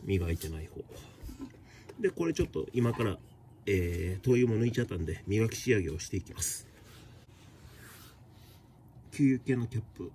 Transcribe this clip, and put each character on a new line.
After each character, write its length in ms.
磨 280
い 60
て 120
な 100
い 60
方。 160
で、 100
こ 160
れ 80
ち 80
ょ 40
っ 20
と 260
今 180
か 120
ら、 140
え 520
ー、 60
灯 60
油 160
も 120
抜 60
い 60
ち 100
ゃ 40
っ 20
た 80
ん 100
で、 220
磨 200
き 100
仕 160
上 80
げ 100
を 80
し 100
て 80
い 60
き 100
ま 80
す。 260
給 140
油 140
系 160
の 120
キ 100
ャ 40
ッ 20
プ。 180